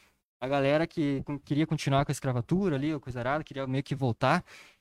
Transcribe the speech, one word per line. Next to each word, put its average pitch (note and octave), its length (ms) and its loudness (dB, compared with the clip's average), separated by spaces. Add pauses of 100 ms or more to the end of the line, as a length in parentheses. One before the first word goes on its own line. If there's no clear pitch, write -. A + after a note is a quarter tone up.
(400)
A B2+ 80 -4
galera C#3+ 380 2
que C#3+ 380 -2
con-, D3 140 -6
queria D3+ 280 0
continuar C#3+ 380 2
com - 60 -4
a C#3+ 40 -2
escravatura D3 600 0
ali, D3 160 -2
ou D3+ 80 -4
coisa B2 200 -8
arada, C#3 240 -2
queria C3+ 220 -8
meio C3 160 0
que - 120 -4
voltar, C3+ 500 2 (360)